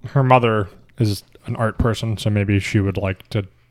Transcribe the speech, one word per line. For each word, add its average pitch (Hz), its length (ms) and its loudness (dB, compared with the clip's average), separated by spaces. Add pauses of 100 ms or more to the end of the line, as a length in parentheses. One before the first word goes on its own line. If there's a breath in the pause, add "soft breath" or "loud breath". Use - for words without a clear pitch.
her 139 160 2
mother 117 440 4 (300)
is 104 240 -2 (240)
an 120 100 -8
art 110 220 -2
person, 110 400 -2
so - 100 -4
maybe 104 300 2
she 104 220 0
would 98 160 -2
like 95 340 -6
to 101 160 -4 (240)